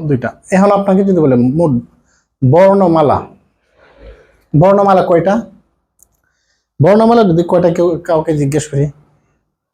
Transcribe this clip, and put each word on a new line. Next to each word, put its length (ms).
দুইটা। 220
এখন 200
আপনাকে 320
যদি 160
বলে 160
মোট 360
বর্ণমালা, 760
বর্ণমালা 460
কয়টা? 380
বর্ণমালা 400
যদি 240
কয়টা 220
কেউ 300
কাউকে 380
জিজ্ঞেস 300
করি, 240